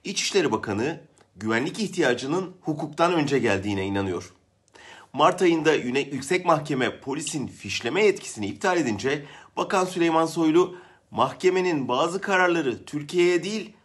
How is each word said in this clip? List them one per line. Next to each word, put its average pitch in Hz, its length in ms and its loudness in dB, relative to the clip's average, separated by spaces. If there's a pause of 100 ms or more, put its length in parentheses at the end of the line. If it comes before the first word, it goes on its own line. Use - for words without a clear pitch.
İçişleri 180 480 0
Bakanı 110 500 -2 (340)
güvenlik 117 440 -2
ihtiyacının 151 840 -2
hukuktan 160 520 -2
önce 139 260 2
geldiğine 98 460 0
inanıyor. 98 480 -4 (800)
Mart 175 280 4
ayında 160 320 4
yüne-, 135 380 0
Yüksek 180 340 -4
Mahkeme 147 540 0
polisin 151 480 -6
fişleme 117 580 -2
yetkisini - 420 -2
iptal 180 300 0
edince 135 480 -2 (320)
Bakan 185 280 0
Süleyman 170 400 2
Soylu, 170 500 2 (360)
"Mahkemenin 151 760 0
bazı 165 340 0
kararları 175 640 0
Türkiye'ye 175 580 0
değil, 202 300 -8 (120)